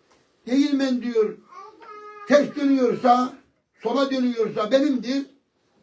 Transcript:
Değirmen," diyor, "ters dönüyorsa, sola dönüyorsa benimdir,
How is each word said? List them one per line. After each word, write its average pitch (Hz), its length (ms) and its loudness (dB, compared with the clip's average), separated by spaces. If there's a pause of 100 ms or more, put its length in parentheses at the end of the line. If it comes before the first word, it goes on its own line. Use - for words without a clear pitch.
(480)
Değirmen," 269 540 0
diyor, 226 360 0 (880)
"ters 269 280 2
dönüyorsa, 254 800 2 (500)
sola 254 280 0
dönüyorsa 233 600 -2
benimdir, 269 540 0 (580)